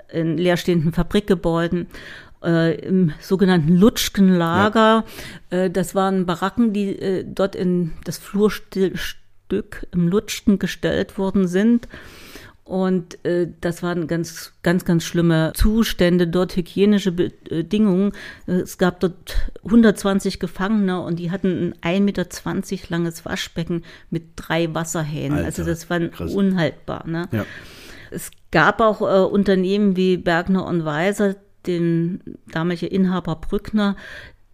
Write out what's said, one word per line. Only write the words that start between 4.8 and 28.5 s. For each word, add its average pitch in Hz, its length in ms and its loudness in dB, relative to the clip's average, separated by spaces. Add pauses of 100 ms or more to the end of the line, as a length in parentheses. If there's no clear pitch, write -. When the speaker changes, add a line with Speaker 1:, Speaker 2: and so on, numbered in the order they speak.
Speaker 2:
Ja. 180 120 -2
Speaker 1:
Äh, 185 80 0
das 180 240 -2
waren 190 320 2
Baracken, 196 460 0
die, 196 160 -2
äh, 190 380 -4
dort 196 280 -2
in 180 380 0 (100)
das - 160 -10
Flurstück - 1700 -4
im 175 160 0
Lutschken 196 520 0
gestellt - 580 -4
worden 196 300 0
sind. 214 400 2 (760)
Und, 185 640 -2
äh, 175 220 0 (140)
das 170 220 -6
waren 175 240 -2
ganz, - 460 -6 (100)
ganz, 180 220 2
ganz 170 200 2
schlimme 165 500 2
Zustände, 180 720 4
dort 180 280 0
hygienische 190 560 2
Be-, 175 200 0 (180)
äh, 165 140 -2
Bedingungen. 202 480 2 (360)
Äh, 180 60 -4
es - 260 -2
gab 180 200 2
dort - 500 0 (140)
hundertzwanzig 196 760 4
Gefangene 190 640 -2
und 170 180 -4
die 170 120 -6
hatten 185 380 -2
ein - 120 -10
ein 190 240 0
Meter 196 240 -2
zwanzig 185 600 -8
langes 170 360 -4
Waschbecken 170 580 -6 (260)
mit 165 140 -6 (120)
drei 165 380 -2
Wasserhähnen. 156 640 -4
Speaker 2:
Alter, - 100 -2
Speaker 1:
Also 156 160 -6
das 165 260 -6
war 175 100 -2 (100)
Speaker 2:
krass. - 240 -8
Speaker 1:
unhaltbar, 190 760 -2
ne? 165 240 -6
Speaker 2:
Ja. 107 140 -2 (640)
Speaker 1:
Es - 180 -12 (220)